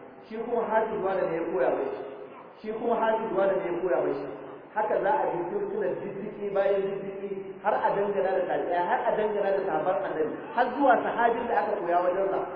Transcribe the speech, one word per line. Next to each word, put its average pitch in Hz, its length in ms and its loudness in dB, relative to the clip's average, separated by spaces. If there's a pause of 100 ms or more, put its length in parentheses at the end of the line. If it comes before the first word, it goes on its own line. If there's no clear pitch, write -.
(220)
Shi 220 140 -14
kuma 233 280 -2
hafiz 214 340 0
wane 190 240 0
ne 165 140 0
ya 165 80 -2
koya 185 260 2
min - 180 0
shi. - 140 -6 (540)
Shi 214 160 -10
kuma 233 240 0
hafiz 220 360 2
wane 190 220 4
ne 180 120 0
ya 175 100 -2
koya 175 240 2
min 139 140 2
shi. - 140 -6 (420)
Haka 220 280 0
za 180 120 0
a - 160 2
bi - 180 -2
silsilar - 520 -2
diddiki 202 540 -6
bayan 196 340 2
diddiki 196 460 -6 (280)
har 214 160 0
a 226 160 2
dangana 196 440 2
da 180 100 2
tabi'a, 156 400 0
har 220 160 2
a 240 140 2
dangana 208 360 2
da 190 120 2
sahabban 160 360 0
Annabi, 156 280 -2 (220)
har 247 200 2
zuwa 262 300 6
sahabin 233 500 2
da 226 80 0
aka 214 180 2
koya 175 240 2
wajen 180 300 2
sa, 185 120 0 (160)